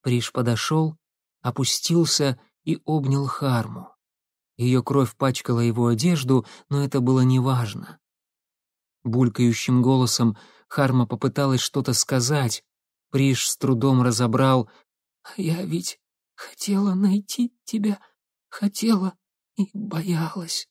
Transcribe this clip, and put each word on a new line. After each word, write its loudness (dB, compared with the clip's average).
Приш -2
подошёл, 0
опустился 0
и -4
обнял 0
Харму. -4
Её 2
кровь 0
пачкала -2
его 2
одежду, 2
но -2
это -2
было 4
неважно. 0
Булькающим 2
голосом 2
Харма 2
попыталась -2
что-то -4
сказать. -2
Приш 0
с -6
трудом 2
разобрал: 2
«А -20
я -4
ведь -6
хотела -2
найти 0
тебя, -2
хотела 0
и -2
боялась». -4